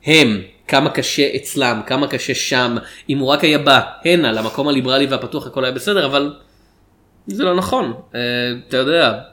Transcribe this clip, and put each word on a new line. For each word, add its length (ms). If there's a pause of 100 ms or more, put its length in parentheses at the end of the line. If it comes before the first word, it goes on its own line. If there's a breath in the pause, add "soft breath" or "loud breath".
הם, 360 (260)
כמה 220
קשה 460
אצלם, 500
כמה 220
קשה 280
שם, 420 (320 loud breath)
אם 80
הוא 120
רק 140
היה 140
בא 240 (240)
הנה, 260
למקום 360
הליברלי 380
והפתוח, 420
הכל 160
היה 100
בסדר", 320
אבל 280 (920 soft breath)
זה 160
לא 120
נכון. 380 (220)
אה, 40 (480)
אתה 100
יודע 420 (140)